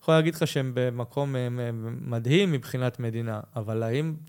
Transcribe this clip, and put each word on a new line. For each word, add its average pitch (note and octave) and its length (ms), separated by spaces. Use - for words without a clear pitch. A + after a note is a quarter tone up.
יכול D#3+ 120
להגיד D#3+ 220
לך D#3 120
שהם C3 260
במקום, B2 600
אה, B2 140
מ-, A#2+ 220
מדהים C#3+ 400
מבחינת B2+ 480
מדינה, A2+ 400
אבל A2 280
האם D3 320